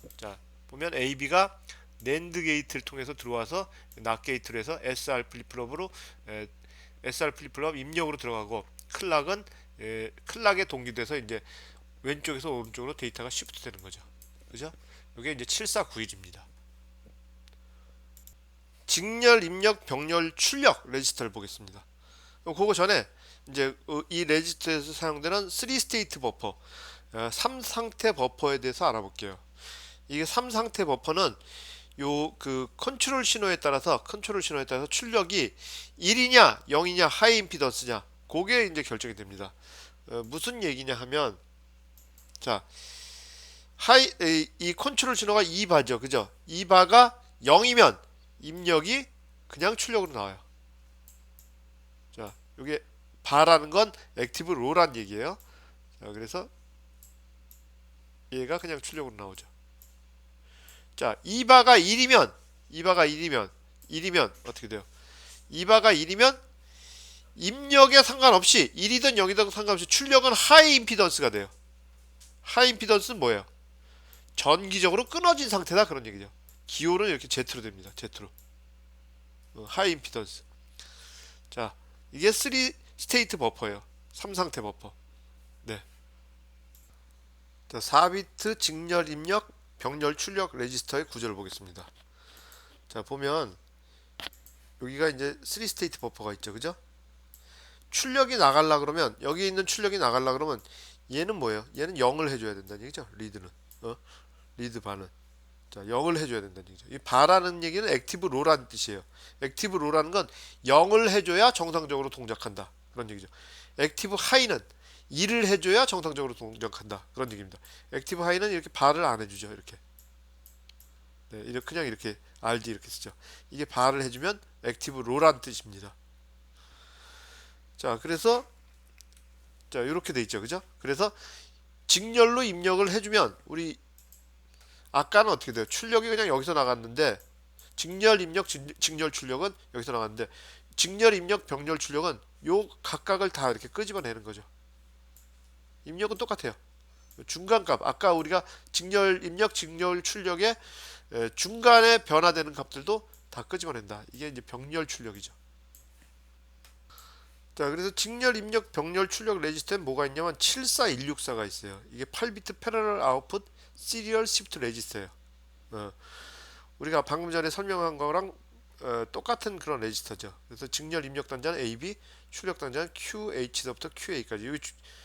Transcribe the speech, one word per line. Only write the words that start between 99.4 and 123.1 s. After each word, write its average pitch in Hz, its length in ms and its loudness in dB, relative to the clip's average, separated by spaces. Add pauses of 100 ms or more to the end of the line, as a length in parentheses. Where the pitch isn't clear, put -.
있는 190 220 -2
출력이 202 320 -2
나갈라 131 360 2
그러면 135 280 -6 (500)
얘는 175 220 -4
뭐예요? 113 320 -4 (100)
얘는 160 220 -6
영을 139 320 2
해줘야 110 240 -6
된다는 98 280 -16
얘기죠. 131 320 -16
리드는. 101 360 -14 (300)
어? 117 160 -10 (600)
리드 120 240 -10
바는. 98 280 -12 (640)
자, 101 180 -16
영을 151 280 0
해줘야 123 240 -4
된다는 95 300 -16
얘기죠. - 180 -20
이 131 100 -14
바라는 175 640 4
얘기는 185 240 -4
액티브 175 380 -2
로라는 143 420 2
뜻이에요. 101 340 -8 (380)
액티브 180 380 -6
로라는 156 340 0
건 185 160 -2 (360)
영을 190 460 6
해줘야 190 400 4
정상적으로 156 580 -2
동작한다, 110 640 -10 (220)
그런 117 180 -10
얘기죠. 98 160 -14 (520)
액티브 156 380 -2
하이는 240 440 2 (520)
일을 208 340 0
해줘야 190 380 4
정상적으로 147 480 -4
동작한다, 110 800 -12
그런 127 180 -6
얘기입니다. 98 280 -16 (340)
액티브 151 300 -8
하이는 180 280 0
이렇게 170 200 -6
바를 151 340 2
안 117 160 0
해주죠. 101 320 -12
이렇게. - 260 -20 (1500)
네, 107 140 -16
이렇게, 123 240 -8
그냥 160 200 -6
이렇게 107 300 -8 (240)
알디 113 300 -2
이렇게 101 180 -12
쓰죠. - 240 -14 (380)